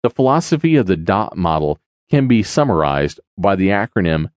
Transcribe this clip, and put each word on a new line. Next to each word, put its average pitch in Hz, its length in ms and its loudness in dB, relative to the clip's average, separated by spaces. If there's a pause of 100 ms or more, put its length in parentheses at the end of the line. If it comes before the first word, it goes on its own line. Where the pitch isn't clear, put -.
The 117 80 -2
philosophy 151 640 0
of 123 100 2
the 92 100 2
dot 95 400 -4
model 78 440 -2 (320)
can 135 160 2
be 113 160 4
summarized 76 760 0 (160)
by 98 200 0
the 95 140 0
acronym 92 680 -2